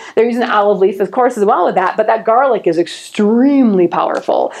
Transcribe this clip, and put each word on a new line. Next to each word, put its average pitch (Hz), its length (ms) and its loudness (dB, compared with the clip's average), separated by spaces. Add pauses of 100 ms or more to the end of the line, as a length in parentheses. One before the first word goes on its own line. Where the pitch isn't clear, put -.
(160)
They're 226 120 4
using 240 160 -2
olive 208 360 0
leaf, 196 200 0
of 185 120 -4
course, 254 260 0
as 208 80 0
well 285 200 2
with 220 100 -2
that, 185 200 -2
but 220 120 -2
that 226 180 -2
garlic 233 420 0
is 165 100 0
extremely 214 1120 2
powerful. - 720 -2